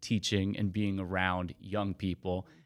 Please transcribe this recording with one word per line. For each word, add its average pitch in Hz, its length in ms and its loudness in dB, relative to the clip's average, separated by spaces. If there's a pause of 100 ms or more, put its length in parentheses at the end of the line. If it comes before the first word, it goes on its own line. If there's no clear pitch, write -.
teaching, 101 540 2
and 98 160 0
being 101 280 0
around 92 600 0
young 98 360 -2
people 92 500 -2 (200)